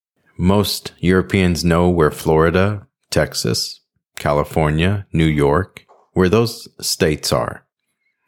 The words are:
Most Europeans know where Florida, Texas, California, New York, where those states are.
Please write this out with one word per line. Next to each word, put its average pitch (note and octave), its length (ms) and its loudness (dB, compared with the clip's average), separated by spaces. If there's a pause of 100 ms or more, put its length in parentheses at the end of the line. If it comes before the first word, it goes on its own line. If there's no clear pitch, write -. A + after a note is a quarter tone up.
(360)
Most F#2+ 640 0
Europeans F#2 640 0
know E2+ 240 2
where E2 220 2
Florida, E2 800 0 (240)
Texas, - 720 -4 (360)
California, D#2 960 -2
New D#2+ 140 2
York, D2+ 580 0 (280)
where F#2 160 2
those A2+ 380 0 (140)
states - 500 -2
are. - 340 -4 (640)